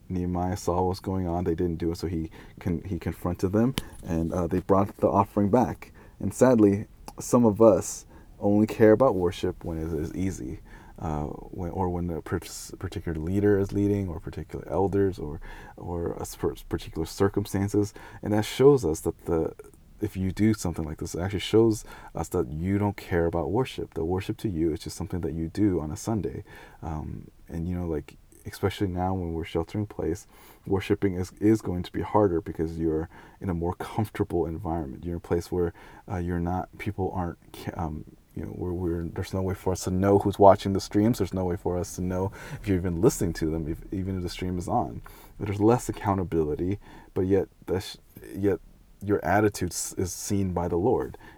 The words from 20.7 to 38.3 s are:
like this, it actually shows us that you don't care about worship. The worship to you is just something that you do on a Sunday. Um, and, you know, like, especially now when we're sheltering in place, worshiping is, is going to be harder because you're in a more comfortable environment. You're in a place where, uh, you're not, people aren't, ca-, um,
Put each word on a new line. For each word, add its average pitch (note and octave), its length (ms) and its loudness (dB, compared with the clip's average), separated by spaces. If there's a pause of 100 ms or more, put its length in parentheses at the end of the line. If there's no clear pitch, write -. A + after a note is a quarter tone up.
like D2+ 140 -6
this, - 160 -8
it E2+ 80 -4
actually F#2+ 200 -2
shows A2 440 4 (300)
us - 140 -4
that E2+ 180 0
you F2 320 -2
don't G2+ 180 0
care E2+ 300 0
about E2 240 -2
worship. - 420 -4
The - 100 -4
worship F#2 340 -2
to A2+ 120 -4
you D#2+ 240 0
is D2 60 -6
just - 180 -12
something F2 240 -6
that D#2 120 -4
you E2 160 -4
do F#2+ 300 2
on D2+ 120 -4
a - 40 -6
Sunday. - 480 -4 (380)
Um, D#2 460 -8 (200)
and, E2 200 -6
you F2+ 80 -2
know, F2+ 100 -4
like, D2+ 320 -6 (280)
especially - 420 -2
now F#2 260 -2
when F2 180 -2
we're D#2+ 140 -4
sheltering F2 380 -2
in G2+ 40 -4
place, E2 400 -4 (400)
worshiping F#2+ 460 2
is, F2+ 260 -4
is G#2+ 220 4
going F2+ 200 -2
to - 120 -8
be E2 80 -4
harder F2 400 2
because E2 360 -4
you're D#2+ 300 0 (320)
in F#2+ 100 -4
a F2+ 40 0
more E2+ 220 -2
comfortable - 720 -2
environment. E2 580 -6
You're F2 80 -4
in E2+ 60 -4
a - 20 -8
place - 280 -2
where, F2 240 0 (380)
uh, F2+ 60 -4
you're F2 240 -2
not, F2 260 -2 (100)
people G2 380 -4
aren't, F2 220 -4 (160)
ca-, - 240 -10
um, D#2 260 -6 (320)